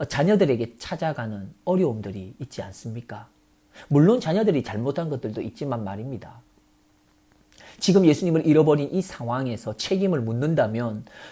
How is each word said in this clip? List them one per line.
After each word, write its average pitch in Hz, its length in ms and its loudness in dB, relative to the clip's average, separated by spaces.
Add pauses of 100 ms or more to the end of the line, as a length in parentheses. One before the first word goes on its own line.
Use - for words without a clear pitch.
자녀들에게 143 720 2
찾아가는 117 760 -8 (120)
어려움들이 110 760 -2
있지 - 220 -12
않습니까? 110 680 -12 (600)
물론 170 300 6
자녀들이 175 440 2
잘못한 139 460 -4
것들도 117 320 -6
있지만 117 420 -6
말입니다. 107 580 -10 (1400)
지금 190 260 6
예수님을 160 400 4
잃어버린 147 460 4
이 185 100 0
상황에서 120 760 -6
책임을 190 460 0
묻는다면 117 840 0 (260)